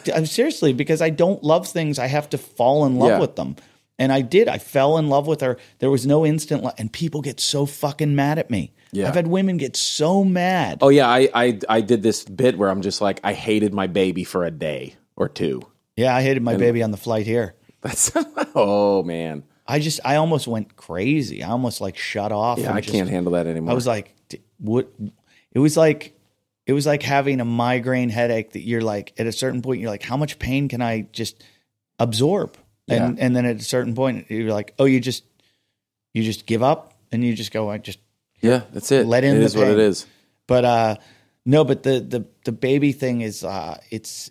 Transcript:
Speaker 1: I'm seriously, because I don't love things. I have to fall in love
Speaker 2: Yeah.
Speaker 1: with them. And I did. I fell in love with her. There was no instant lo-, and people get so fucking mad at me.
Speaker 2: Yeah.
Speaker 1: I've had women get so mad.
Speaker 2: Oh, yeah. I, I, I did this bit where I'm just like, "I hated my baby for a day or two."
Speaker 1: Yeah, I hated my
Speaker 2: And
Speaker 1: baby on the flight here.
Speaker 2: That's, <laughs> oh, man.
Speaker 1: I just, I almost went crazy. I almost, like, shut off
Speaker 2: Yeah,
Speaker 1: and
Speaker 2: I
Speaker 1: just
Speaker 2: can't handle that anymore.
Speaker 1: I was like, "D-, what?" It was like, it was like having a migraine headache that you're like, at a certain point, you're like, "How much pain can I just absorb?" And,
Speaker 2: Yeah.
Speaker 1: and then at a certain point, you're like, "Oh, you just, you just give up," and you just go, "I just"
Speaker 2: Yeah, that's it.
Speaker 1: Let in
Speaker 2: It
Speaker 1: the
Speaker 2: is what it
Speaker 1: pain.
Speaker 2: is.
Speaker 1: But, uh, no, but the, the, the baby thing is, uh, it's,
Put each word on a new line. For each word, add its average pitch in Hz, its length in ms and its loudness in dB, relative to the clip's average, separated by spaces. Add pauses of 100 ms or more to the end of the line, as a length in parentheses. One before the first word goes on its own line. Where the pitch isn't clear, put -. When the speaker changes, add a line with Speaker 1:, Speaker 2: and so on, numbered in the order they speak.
(160)
Speaker 1:
I'm 160 100 2
seriously, 226 460 0
because 147 300 0
I 165 80 2
don't 175 340 0
love 165 240 2
things. 151 320 -4
I 123 80 -4
have 147 220 -2
to 147 80 -4
fall 139 480 2
in 131 120 2
love 127 120 4
Speaker 2:
Yeah. 101 100 4
Speaker 1:
with - 160 -2
them. 69 220 -8 (420)
And 131 120 2
I 135 100 2
did. 170 260 4
I - 100 -2
fell 143 400 2
in 151 120 0
love 139 180 2
with 151 140 -2
her. 127 160 -2 (220)
There 131 120 2
was 127 160 0
no 151 180 4
instant 151 380 -2
lo-, 127 140 -4
and 110 140 -6
people 156 300 -6
get 135 200 -8
so 143 240 0
fucking 143 500 -2
mad 143 240 2
at - 100 -4
me. 98 240 -4 (200)
Speaker 2:
Yeah. 98 160 0
Speaker 1:
I've 139 60 -2
had 170 120 0
women 185 300 0
get 135 180 -6
so 185 480 0
mad. 180 580 0
Speaker 2:
Oh, 139 80 8
yeah. 139 200 8
I, 131 240 6
I, 117 340 2
I 113 140 4
did 107 220 2
this 107 200 2
bit 101 340 0
where 98 120 2
I'm 95 120 -2
just 95 200 -4
like, 98 220 0
"I 101 100 0
hated 104 400 0
my 98 140 -2
baby 92 360 0
for 87 220 -2
a 82 60 -4
day 73 440 -8 (220)
or 98 100 -2
two." 67 340 -4 (360)
Speaker 1:
Yeah, 123 180 2
I 131 80 2
hated 135 180 2
my 117 120 0
Speaker 2:
And 120 80 0
Speaker 1:
baby 120 200 2
on 110 100 -2
the 98 60 -6
flight 110 280 -2
here. 110 300 -2 (260)
Speaker 2:
That's, - 300 -4 (220)
<laughs> - 220 -6
oh, 101 480 2
man. 82 400 -6 (240)
Speaker 1:
I 139 120 0
just, 151 260 -4
I 139 120 2
almost 156 300 0
went 110 300 -6
crazy. 98 680 -4
I 85 60 -8
almost, 120 320 -2
like, 98 160 -8
shut 104 340 -6
off 110 280 -2
Speaker 2:
Yeah, 113 100 -4
Speaker 1:
and - 80 -2
Speaker 2:
I 110 40 -4
Speaker 1:
just 107 120 -8
Speaker 2:
can't 95 160 0
handle 90 240 -2
that 87 140 0
anymore. 82 240 -4
Speaker 1:
I - 20 2
was 123 140 -2
like, 110 280 -4 (140)
"D-, - 100 -16 (200)
what?" 113 280 -2 (640)
It 117 80 -2
was 151 160 2
like, 160 380 2 (540)
it 131 60 2
was 143 140 0
like 147 160 0
having 139 380 0
a 117 40 -2
migraine 123 640 0
headache 113 440 -2
that 104 80 -10
you're 113 200 -2
like, 104 380 -6
at 113 80 -2
a 113 40 -4
certain 127 300 -4
point, 123 200 -4
you're 113 80 -6
like, 101 140 -8
"How - 140 -6
much 147 220 -4
pain 135 280 -2
can 123 140 -6
I 113 300 -4
just - 320 -10 (560)
absorb?" 127 580 0 (300)
And, 117 300 0
Speaker 2:
Yeah. 131 80 0
Speaker 1:
and 123 100 2
then 123 100 2
at 117 120 -2
a 110 60 -12
certain 123 320 -2
point, 127 340 -4
you're 110 240 -2
like, 104 260 -6
"Oh, 139 60 6
you 131 140 6
just, 120 240 -6 (880)
you 113 100 -2
just 110 220 -4
give 113 180 0
up," 151 300 0 (180)
and 117 120 -2
you 120 100 0
just 110 180 -8
go, 110 180 -4
"I 107 80 -8
just" 101 220 -14 (420)
Speaker 2:
Yeah, 120 200 4 (100)
that's - 200 -4
it. 131 160 4
Speaker 1:
Let 120 160 4
in 139 140 4
Speaker 2:
It - 20 4
Speaker 1:
the 113 60 6
Speaker 2:
is 104 100 0
what 104 120 4
it 104 100 4
Speaker 1:
pain. - 80 4
Speaker 2:
is. 95 200 0 (420)
Speaker 1:
But, 123 180 4
uh, 113 300 2 (500)
no, 147 180 6
but 135 200 0
the, 131 160 2
the, 117 260 -6 (180)
the 123 80 -4
baby 139 400 0
thing 127 300 -4
is, 107 220 -8
uh, 87 360 -8 (100)
it's, - 420 -12